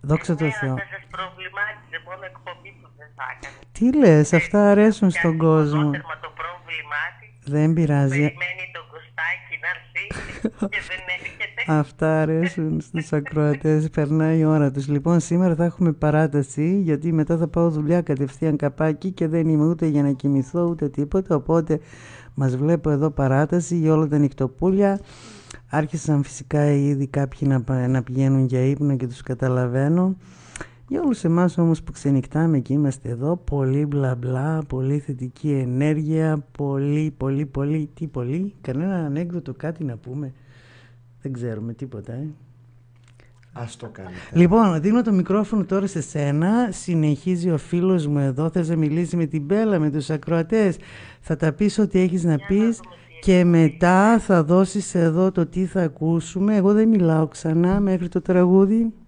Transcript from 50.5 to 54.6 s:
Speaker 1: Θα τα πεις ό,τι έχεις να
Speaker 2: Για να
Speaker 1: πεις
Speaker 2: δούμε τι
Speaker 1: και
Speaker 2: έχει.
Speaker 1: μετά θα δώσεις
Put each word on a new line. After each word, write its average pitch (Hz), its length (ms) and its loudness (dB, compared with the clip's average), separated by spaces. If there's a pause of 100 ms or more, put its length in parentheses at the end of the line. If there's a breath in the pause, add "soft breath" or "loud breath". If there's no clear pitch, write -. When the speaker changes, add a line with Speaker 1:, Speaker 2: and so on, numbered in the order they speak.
Speaker 1:
Θα 160 140 -4
τα 160 180 0
πεις 208 260 0
ό,τι 196 200 2
έχεις 180 240 2
να 170 100 2
Speaker 2:
Για 147 80 2
να - 60 -14
Speaker 1:
πεις 196 100 2 (200)
Speaker 2:
δούμε - 180 -20 (120)
τι - 140 -20
Speaker 1:
και 190 140 4
Speaker 2:
έχει. 180 80 6
Speaker 1:
μετά 180 760 6
θα 175 240 4
δώσεις 185 520 2